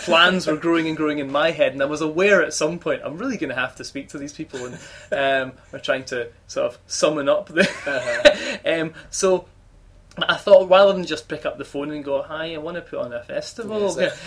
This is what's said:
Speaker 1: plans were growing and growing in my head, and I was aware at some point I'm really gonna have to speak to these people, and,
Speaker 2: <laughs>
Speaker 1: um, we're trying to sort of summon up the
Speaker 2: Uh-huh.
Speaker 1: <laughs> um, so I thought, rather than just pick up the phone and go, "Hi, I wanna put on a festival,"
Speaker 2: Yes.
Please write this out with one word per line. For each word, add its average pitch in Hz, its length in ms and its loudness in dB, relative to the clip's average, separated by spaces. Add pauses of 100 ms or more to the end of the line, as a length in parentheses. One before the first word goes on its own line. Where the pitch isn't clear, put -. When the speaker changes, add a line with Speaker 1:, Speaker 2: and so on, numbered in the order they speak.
Speaker 1:
plans 175 440 4
were 156 80 0
growing 165 320 0
and 156 80 -4
growing 151 240 0
in 135 100 -6
my 156 220 2
head, 139 220 2
and 139 60 -6
I 139 40 2
was 151 160 -2
aware 170 420 4
at - 100 -4
some 170 280 -2
point 147 240 -4
I'm 135 120 -8
really 240 200 -6
gonna 135 180 -6
have 127 220 -6
to 123 80 -14
speak - 240 -12
to 151 100 -14
these 139 140 -10
people, 147 340 -14
and, 123 80 -14 (380)
Speaker 2:
<laughs> - 0 - (400)
Speaker 1:
um, - 0 - (180)
we're 139 80 -14
trying 131 280 -2
to 120 240 -6 (180)
sort 135 240 -4
of - 60 -20 (100)
summon 151 400 0
up 147 220 -2
the 165 100 0 (260)
Speaker 2:
Uh-huh. - 720 2 (100)
Speaker 1:
<laughs> 165 140 0
um, 160 100 -6 (180)
so 185 340 0 (720)
I 170 180 -2
thought, 190 320 8
rather 196 240 8
than 185 120 -2
just 151 240 -6
pick - 180 -8
up 151 100 -4
the 139 80 -12
phone 147 280 -6
and 147 120 -10
go, 139 180 -2
"Hi, 160 320 -8
I 151 40 -8
wanna 165 220 -8
put 147 180 -10
on 123 140 -6
a 120 100 -10
festival," 208 720 -6
Speaker 2:
Yes. - 300 -2